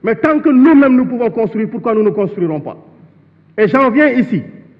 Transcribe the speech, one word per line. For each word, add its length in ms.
Mais 120
tant 260
que 80
nous-mêmes 480
nous 80
pouvons 260
construire, 380
pourquoi 260
nous 80
ne 80
construirons 500
pas ? 160
Et 100
j'en 220
viens 180
ici 340